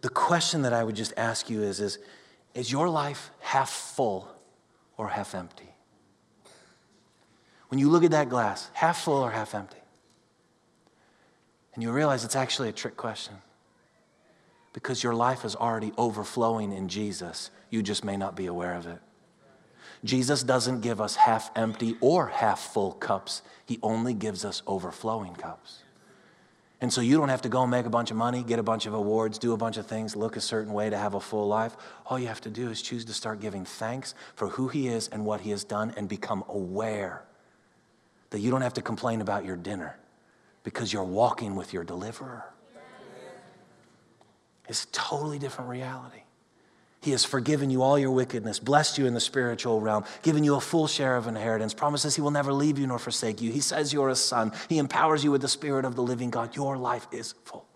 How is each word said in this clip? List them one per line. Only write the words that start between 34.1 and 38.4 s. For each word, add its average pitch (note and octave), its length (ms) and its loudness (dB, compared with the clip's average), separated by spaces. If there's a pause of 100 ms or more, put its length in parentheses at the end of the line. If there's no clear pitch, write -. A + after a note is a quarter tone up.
for G#2 140 -2
who C3 200 -2
he C3 200 0
is A2+ 200 -2
and G#2+ 160 -6
what G#2+ 160 -2
he G#2 120 -4
has G2+ 120 -4
done A2 320 -4
and G#2 100 -6
become F#2+ 440 -4
aware G2+ 760 -4 (1040)
that G#2 120 -4